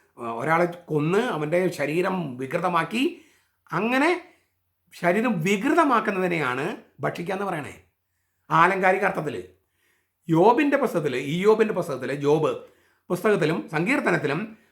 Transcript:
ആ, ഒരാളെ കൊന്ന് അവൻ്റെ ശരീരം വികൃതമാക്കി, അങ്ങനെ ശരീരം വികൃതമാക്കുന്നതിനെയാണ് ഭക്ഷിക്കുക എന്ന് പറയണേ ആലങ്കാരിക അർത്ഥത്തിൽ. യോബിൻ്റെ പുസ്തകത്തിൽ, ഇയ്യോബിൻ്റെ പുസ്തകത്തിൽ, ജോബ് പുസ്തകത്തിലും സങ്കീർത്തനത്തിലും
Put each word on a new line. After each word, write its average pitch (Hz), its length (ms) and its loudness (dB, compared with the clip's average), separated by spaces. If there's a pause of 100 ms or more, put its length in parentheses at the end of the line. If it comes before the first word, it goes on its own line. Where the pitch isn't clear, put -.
(180)
ആ, 120 140 -8
ഒരാളെ 156 320 0
കൊന്ന് 165 540 -2
അവൻ്റെ 175 500 0
ശരീരം 160 680 -2
വികൃതമാക്കി, 170 880 -4 (480)
അങ്ങനെ 269 520 0 (680)
ശരീരം 190 480 0
വികൃതമാക്കുന്നതിനെയാണ് 196 1300 0 (240)
ഭക്ഷിക്കുക 170 340 -6
എന്ന് 196 120 -6
പറയണേ 147 380 -8 (640)
ആലങ്കാരിക 185 540 4
അർത്ഥത്തിൽ. 123 440 -4 (800)
യോബിൻ്റെ 247 480 4
പുസ്തകത്തിൽ, 160 400 -2
ഇയ്യോബിൻ്റെ 196 580 2
പുസ്തകത്തിൽ, 135 400 -6
ജോബ് 143 440 0 (500)
പുസ്തകത്തിലും 175 600 0
സങ്കീർത്തനത്തിലും 180 920 -2 (140)